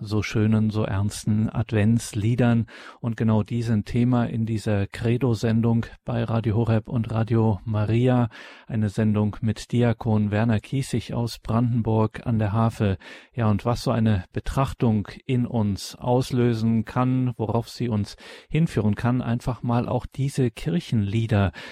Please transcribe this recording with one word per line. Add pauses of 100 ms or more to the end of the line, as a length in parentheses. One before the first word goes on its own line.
so
schönen,
so
ernsten
Adventsliedern. (340)
Und
genau
die
sind
Thema
in
dieser
Credo-Sendung (180)
bei
Radio
Horeb
und
Radio
Maria. (360)
Eine
Sendung
mit
Diakon
Werner
Kiesig
aus
Brandenburg
an
der
Havel. (340)
Ja,
und
was
so
eine
Betrachtung (200)
in
uns
auslösen
kann,
worauf
sie
uns (340)
hinführen
kann,
einfach
mal
auch
diese
Kirchenlieder, (200)